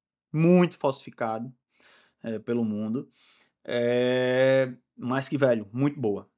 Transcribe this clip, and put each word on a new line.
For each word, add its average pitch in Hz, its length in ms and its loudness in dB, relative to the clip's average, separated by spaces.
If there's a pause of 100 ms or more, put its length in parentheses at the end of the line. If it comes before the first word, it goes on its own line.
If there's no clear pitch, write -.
(300)
Muito 170 460 4
falsificado, 120 760 -4 (720)
é, 110 160 -6
pelo 117 280 -2
mundo. 110 420 -6 (560)
É, 127 1080 2 (240)
mas 127 320 -4
que, 147 120 -4
velho, 117 340 2
muito 143 260 -2
boa. 104 400 -4